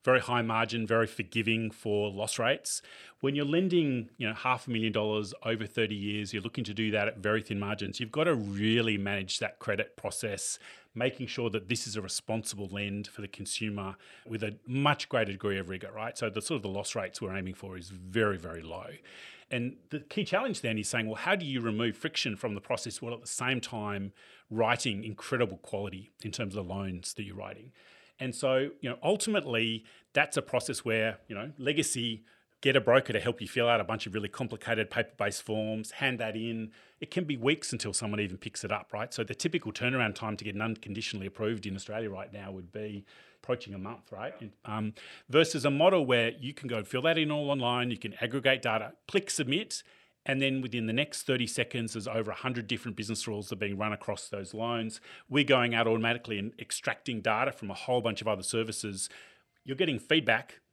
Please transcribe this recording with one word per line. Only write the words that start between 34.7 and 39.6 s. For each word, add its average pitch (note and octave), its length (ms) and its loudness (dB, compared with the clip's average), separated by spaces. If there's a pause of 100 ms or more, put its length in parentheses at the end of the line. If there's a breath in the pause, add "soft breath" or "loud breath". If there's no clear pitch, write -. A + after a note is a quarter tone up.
paper-based G#2 520 -2
forms, A2 500 -2
hand B2+ 280 -2
that A2 160 -4
in. A2+ 340 -4 (300 loud breath)
It - 100 -8
can F#3 140 -2
be D3 140 -2
weeks C#3+ 340 2
until G#2 220 -4
someone G#2 260 -2
even F#2 160 -2
picks - 260 -10
it G#2 80 -6
up, G#2 220 -4
right? A2 220 -6
So A#2 100 -2
the G#2+ 100 -6
typical D#3+ 380 -2